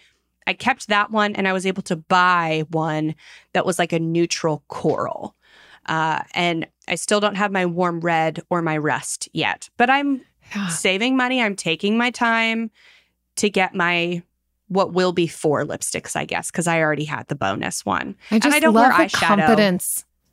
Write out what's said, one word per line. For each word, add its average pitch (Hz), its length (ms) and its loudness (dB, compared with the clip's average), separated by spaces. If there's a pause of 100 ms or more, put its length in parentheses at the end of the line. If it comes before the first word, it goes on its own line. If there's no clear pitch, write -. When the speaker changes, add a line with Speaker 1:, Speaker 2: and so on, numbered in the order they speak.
(480)
Speaker 1:
I 185 40 0
kept 254 360 -2
that 208 240 0
one, 208 240 0
and 196 120 0
I 190 40 0
was 185 120 -2
able 190 200 -2
to 180 120 -4
buy 170 760 2
one 156 440 -2 (380)
that - 120 0
was, 185 140 -2
like, 170 140 0
a 165 80 2
neutral 165 680 -2
coral. - 680 -4 (500)
Uh, 160 360 -2 (120)
and 170 320 0 (220)
I 180 80 -2
still 208 240 0
don't 202 160 0
have 202 160 0
my 185 140 0
warm 170 340 0
red 160 400 0 (100)
or 175 120 0
my 156 160 0
rust 143 540 -4
yet, 127 440 -2
but 240 120 2
I'm 277 340 0 (320)
Speaker 2:
Yeah. 202 140 -4
Speaker 1:
saving 196 480 0
money. 254 240 0
I'm 202 160 -2
taking 196 400 -2
my 240 140 0
time 226 600 0 (680)
to 208 120 0
get 190 260 0
my, 175 480 0 (460)
what 180 240 0
will 180 200 2
be 170 140 2
four 143 380 0
lipsticks, - 520 -6
I - 100 -4
guess, - 240 -6
'cause 170 160 -4
I 165 160 2
already 151 240 0
had 135 220 -8
the - 60 -4
bonus - 520 -4
one. 196 280 -2 (160)
Speaker 2:
I 214 80 2
just 220 80 0
Speaker 1:
And 294 80 4
I 302 60 4
don't 302 140 6
Speaker 2:
love 226 160 6
Speaker 1:
wear - 0 -
Speaker 2:
the - 140 6
Speaker 1:
eyeshadow. 190 320 2 (100)
Speaker 2:
confidence. 202 580 2 (280)